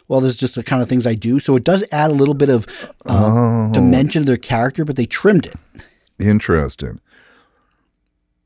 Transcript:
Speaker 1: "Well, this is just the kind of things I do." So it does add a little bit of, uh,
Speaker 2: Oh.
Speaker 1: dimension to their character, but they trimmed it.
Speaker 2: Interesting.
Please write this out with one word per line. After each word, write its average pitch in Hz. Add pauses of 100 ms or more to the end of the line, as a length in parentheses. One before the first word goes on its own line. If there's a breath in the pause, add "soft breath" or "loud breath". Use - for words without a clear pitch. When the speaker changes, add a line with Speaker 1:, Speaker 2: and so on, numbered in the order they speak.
Speaker 1:
"Well, 131
this 131
is -
just -
the 117
kind 131
of 117
things 123
I 117
do." 113
So 139
it 120
does 190
add 151
a 147
little 139
bit 139
of, 120 (400 loud breath)
uh, 110
Speaker 2:
Oh. -
Speaker 1:
dimension 127
to -
their 127
character, 127
but 147
they 123
trimmed 185
it. - (640 soft breath)
Speaker 2:
Interesting. 82 (1500 soft breath)